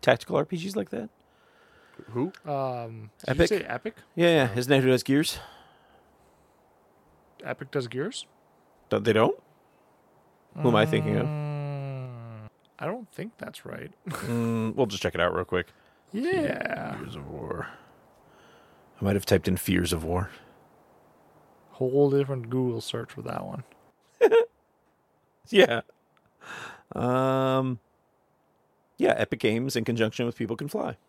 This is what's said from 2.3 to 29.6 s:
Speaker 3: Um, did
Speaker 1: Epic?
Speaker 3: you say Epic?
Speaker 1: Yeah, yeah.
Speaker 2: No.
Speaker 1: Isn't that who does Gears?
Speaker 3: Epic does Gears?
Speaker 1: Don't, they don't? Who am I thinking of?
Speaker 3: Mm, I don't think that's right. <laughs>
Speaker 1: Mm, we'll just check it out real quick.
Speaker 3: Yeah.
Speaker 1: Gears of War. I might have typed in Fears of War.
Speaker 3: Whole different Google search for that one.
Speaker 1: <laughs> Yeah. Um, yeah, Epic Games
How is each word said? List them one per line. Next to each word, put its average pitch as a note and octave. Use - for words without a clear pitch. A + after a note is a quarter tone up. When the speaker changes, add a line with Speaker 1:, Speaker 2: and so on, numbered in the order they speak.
Speaker 3:
Um, A#2+
did -
Speaker 1:
Epic? D3
Speaker 3:
you G#3
say -
Epic? -
Speaker 1:
Yeah, E3+
yeah. D#3+
Speaker 2:
No. G#2+
Speaker 1:
Isn't B2+
that C3+
who B2+
does B2+
Gears? C#3+
Speaker 3:
Epic C3+
does B2+
Gears? C3+
Speaker 1:
Don't, G#2
they A2+
don't? A2+
Who C#3+
am A#2
I G#2+
thinking G#2
of? G#2+
Speaker 3:
Mm, C#3
I B2+
don't G#3+
think G#3
that's -
right. -
<laughs> -
Speaker 1:
Mm, A#2
we'll B2+
just G2
check F2+
it F2
out F2
real F2+
quick. F2+
Speaker 3:
Yeah. D4+
Speaker 1:
Gears -
of C#2+
War. -
I -
might G2
have G2
typed F#2
in F2+
Fears F2
of D#2+
War. F2+
Speaker 3:
Whole C3+
different C3+
Google B2
search -
for -
that -
one. G1+
Speaker 1:
<laughs> A#4
Yeah. A#2+
Um, C3
yeah, -
Epic A2
Games A#2+